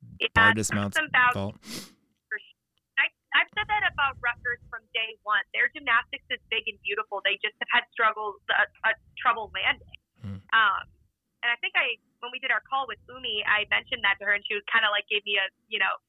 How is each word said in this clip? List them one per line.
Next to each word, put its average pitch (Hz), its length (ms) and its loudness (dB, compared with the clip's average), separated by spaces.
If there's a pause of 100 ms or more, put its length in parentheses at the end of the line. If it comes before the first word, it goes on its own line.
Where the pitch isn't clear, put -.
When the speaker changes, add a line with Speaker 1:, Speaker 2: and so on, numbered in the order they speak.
(160)
Speaker 1:
Yeah, - 160 -4
Speaker 2:
Bar 226 240 6
Speaker 1:
there's 214 160 -2
Speaker 2:
dismounts, 202 240 0
Speaker 1:
some 311 160 -4
bounce 247 240 4
Speaker 2:
vault. 196 240 -6
Speaker 1:
for - 800 -14
sure. - 160 -20 (400)
I, 285 160 2 (240)
I've 339 160 2
said 427 160 -4
that 415 240 0
about 269 320 0
Rutgers 240 320 -2 (160)
from 226 80 -12 (160)
day 226 240 -4
one. 208 320 0
Their 233 160 0
gymnastics 262 640 -2
is 247 160 -6
big 226 160 -4
and 208 160 -10
beautiful. 208 400 -6
They 196 240 0
just 214 160 -4
have - 160 -8
had 240 160 2
struggles, 214 560 0
uh, 214 160 4 (240)
uh, 220 80 0 (240)
trouble 226 320 0
landing. 220 480 -4 (240)
Speaker 2:
Hmm. 196 160 -10 (160)
Speaker 1:
Um, 202 260 4 (600)
and 240 80 0
I 233 80 -4
think 370 160 -4
I, 262 240 0 (240)
when 247 80 -10
we 254 80 -12
did 269 80 -6
our 226 160 0
call 269 240 -4
with 208 160 -8
Umi, 240 400 -6
I 208 240 0
mentioned 226 400 -2
that 196 120 2
to 202 120 0
her, - 0 -
and 202 160 2
she 214 80 -2
was 208 160 -6
kinda, 220 160 4
like, 208 240 0
gave 208 160 0
me 202 80 0
a, 196 80 2 (240)
you 220 80 -8
know 196 160 2 (160)